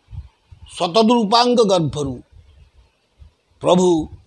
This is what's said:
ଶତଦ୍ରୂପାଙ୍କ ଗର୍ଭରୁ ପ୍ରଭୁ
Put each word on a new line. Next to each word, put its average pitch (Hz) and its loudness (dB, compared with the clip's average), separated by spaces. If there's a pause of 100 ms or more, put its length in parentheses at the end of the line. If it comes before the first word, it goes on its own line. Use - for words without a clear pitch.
(680)
ଶତଦ୍ରୂପାଙ୍କ 226 2
ଗର୍ଭରୁ 151 -2 (1500)
ପ୍ରଭୁ 180 2 (400)